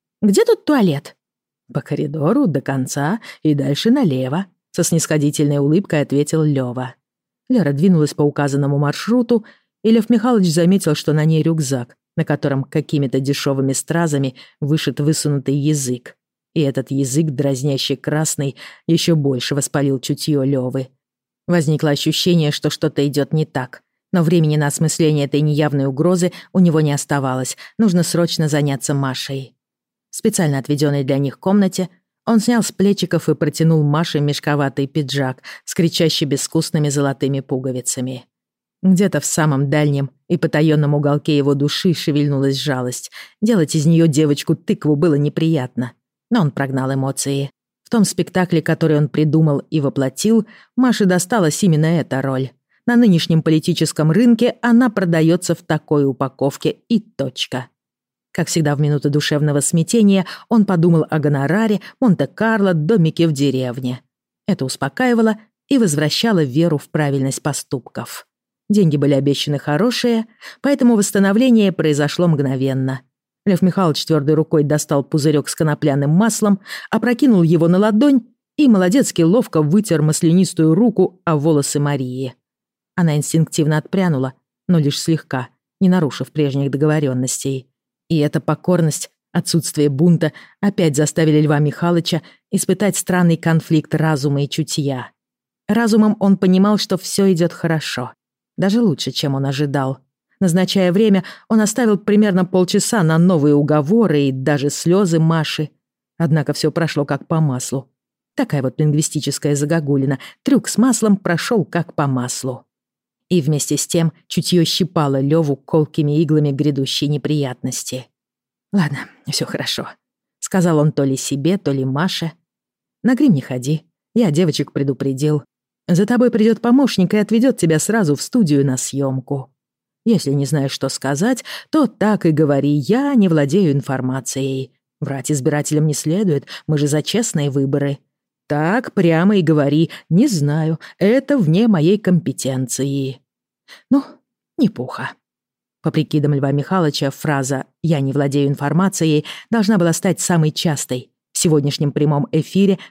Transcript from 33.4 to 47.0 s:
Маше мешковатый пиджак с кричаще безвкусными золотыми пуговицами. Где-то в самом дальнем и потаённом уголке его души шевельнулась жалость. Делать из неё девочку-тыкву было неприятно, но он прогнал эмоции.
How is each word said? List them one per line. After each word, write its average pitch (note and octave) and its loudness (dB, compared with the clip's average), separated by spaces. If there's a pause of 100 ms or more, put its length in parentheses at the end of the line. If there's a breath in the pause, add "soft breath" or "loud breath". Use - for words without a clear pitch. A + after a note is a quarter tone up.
Маше D3+ -2
мешковатый C#3+ -2
пиджак C3+ -4 (240 loud breath)
с - -12
кричаще E3 0
безвкусными D3+ -2
золотыми C#3 -2
пуговицами. B2+ -6 (580)
Где-то F#3 2
в - -4
самом C#3+ 0
дальнем C#3+ 0 (180)
и E3+ -2
потаённом D3+ 2
уголке D3 0
его C#3 2
души C#3+ 0
шевельнулась C#3+ -2
жалость. B2+ -6 (320 loud breath)
Делать G#3+ 2
из D3+ 0
неё E3 6
девочку-тыкву D3+ 0
было D3+ 2
неприятно, C#3+ -2 (380)
но A#3 2
он D3+ 2
прогнал C3+ -4
эмоции. C#3 -4 (320)